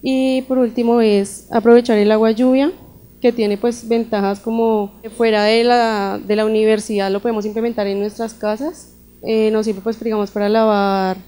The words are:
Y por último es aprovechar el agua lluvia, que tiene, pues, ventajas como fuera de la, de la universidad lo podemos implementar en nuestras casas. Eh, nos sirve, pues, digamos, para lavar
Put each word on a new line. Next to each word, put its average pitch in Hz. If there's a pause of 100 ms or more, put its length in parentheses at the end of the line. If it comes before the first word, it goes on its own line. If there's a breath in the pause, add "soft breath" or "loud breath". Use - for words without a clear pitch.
Y 262
por 262
último 240
es 208
aprovechar 233
el 208
agua 220
lluvia, 254 (520)
que 240
tiene, 208
pues, 240
ventajas 214
como 226 (240)
fuera 214
de 226
la, 220
de 208
la 214
universidad 214
lo 196
podemos 214
implementar 226
en 202
nuestras 214
casas. 220 (300)
Eh, 220
nos 214
sirve, 202
pues, 220
digamos, 214
para 202
lavar 202 (120)